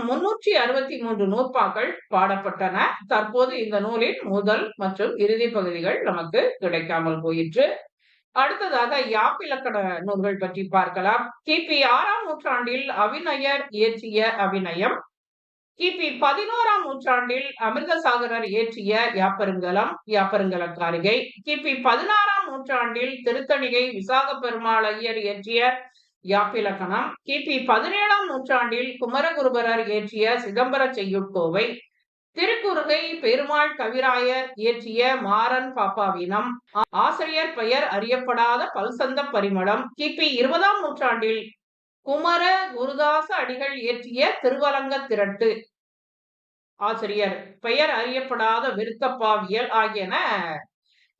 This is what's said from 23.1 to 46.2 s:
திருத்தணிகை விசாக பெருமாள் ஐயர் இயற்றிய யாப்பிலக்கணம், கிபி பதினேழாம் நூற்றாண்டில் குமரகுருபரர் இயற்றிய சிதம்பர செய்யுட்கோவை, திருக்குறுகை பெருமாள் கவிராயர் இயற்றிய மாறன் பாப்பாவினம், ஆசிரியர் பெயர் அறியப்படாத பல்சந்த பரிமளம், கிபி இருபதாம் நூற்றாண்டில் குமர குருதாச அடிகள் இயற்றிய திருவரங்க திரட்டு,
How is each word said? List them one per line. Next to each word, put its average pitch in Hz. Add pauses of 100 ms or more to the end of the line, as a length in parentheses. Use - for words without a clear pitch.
திருத்தணிகை 254
விசாக 254
பெருமாள் 226
ஐயர் 220
இயற்றிய 202 (640)
யாப்பிலக்கணம், 202 (180)
கிபி 277
பதினேழாம் 392
நூற்றாண்டில் 254 (100)
குமரகுருபரர் 240
இயற்றிய 214
சிதம்பர 247
செய்யுட்கோவை, 190 (680)
திருக்குறுகை 349 (180)
பெருமாள் 285
கவிராயர் 254
இயற்றிய 233
மாறன் 240
பாப்பாவினம், 196 (400)
ஆசிரியர் 320
பெயர் 247
அறியப்படாத 240
பல்சந்த 254 (100)
பரிமளம், 202 (160)
கிபி 302
இருபதாம் 339
நூற்றாண்டில் 226 (680)
குமர 339 (300)
குருதாச 294
அடிகள் 277
இயற்றிய 240 (180)
திருவரங்க 269 (120)
திரட்டு, 202 (1300)